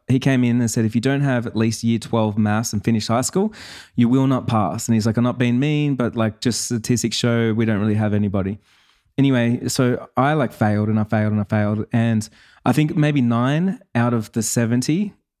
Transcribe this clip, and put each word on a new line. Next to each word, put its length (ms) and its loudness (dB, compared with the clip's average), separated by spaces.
he 100 2
came 260 2
in 160 2
and 120 0
said, 140 0
"If 100 -2
you 60 2
don't 200 0
have 240 0
at 100 -10
least 280 0
year 160 0
twelve 360 -2
maths 380 0
and 100 -6
finish 220 0
high 160 0
school, 320 -2
you 140 4
will 160 2
not 220 0
pass." 400 -2
And 80 2
he's 100 2
like, 120 0
"I'm 60 2
not 140 -2
being 220 0
mean, 340 0
but, 220 -2
like, 260 -2
just 240 -2
statistics 500 -2
show 380 0
we 120 0
don't 140 0
really 140 0
have 220 0
anybody." 420 -2
Anyway, 480 2
so 500 0
I, 160 2
like, 180 0
failed 380 0
and 100 2
I 40 0
failed 280 0
and 100 0
I 20 -4
failed. 480 -2
And 360 0
I 60 2
think 240 0
maybe 260 2
nine 580 0
out 220 2
of 160 -4
the 100 -2
seventy 720 0